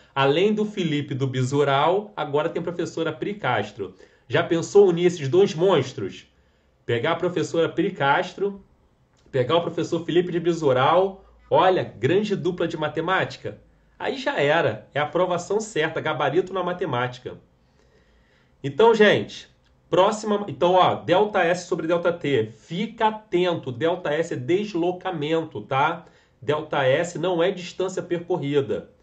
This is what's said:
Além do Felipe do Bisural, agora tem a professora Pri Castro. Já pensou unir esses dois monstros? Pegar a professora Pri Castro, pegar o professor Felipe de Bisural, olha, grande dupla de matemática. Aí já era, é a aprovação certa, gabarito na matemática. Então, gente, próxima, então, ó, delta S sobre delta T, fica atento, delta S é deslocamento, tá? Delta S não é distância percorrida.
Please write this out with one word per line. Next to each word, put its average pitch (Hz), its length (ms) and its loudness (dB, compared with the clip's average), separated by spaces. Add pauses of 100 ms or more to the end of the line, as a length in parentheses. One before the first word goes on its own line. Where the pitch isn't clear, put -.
(140)
Além 151 400 2
do 214 120 -2
Felipe 147 480 -4
do 131 120 -2
Bisural, 139 880 0
agora 151 360 -2
tem 170 100 -6
a 170 40 -8
professora 165 500 -4
Pri - 220 -6
Castro. 104 600 -4 (320)
Já 147 160 0
pensou 175 460 4
unir 170 160 2
esses 165 240 0
dois 180 260 4
monstros? 156 720 0 (580)
Pegar 120 280 0
a - 20 -2
professora 165 540 -2
Pri 180 220 -2
Castro, 180 680 -2 (720)
pegar 131 240 0
o 170 60 4
professor 165 440 -4
Felipe 175 260 2
de 170 80 0
Bisural, 160 840 2 (260)
olha, 165 340 4
grande 180 520 0
dupla 175 320 -2
de 165 80 -6
matemática. 156 840 -4 (380)
Aí 208 200 -6
já 277 220 -4
era, 143 540 0
é 135 60 -2
a 151 40 0
aprovação 180 580 -2
certa, 156 400 -4
gabarito 147 520 -2
na 190 80 -2
matemática. 127 760 -4 (1200)
Então, 208 320 4
gente, 190 540 4 (420)
próxima, 208 580 2
então, 175 260 2
ó, 165 220 6
delta 196 480 2
S 175 240 0
sobre 165 200 -4
delta 170 240 0
T, 131 460 -2
fica 220 500 -4
atento, 180 640 -2
delta 160 420 -2
S 165 200 -2
é 143 40 -6
deslocamento, 165 1200 -2
tá? 151 440 -2 (360)
Delta 143 420 -2
S 147 340 2
não 170 240 0
é 185 100 2
distância 185 520 -6
percorrida. 143 880 -2 (120)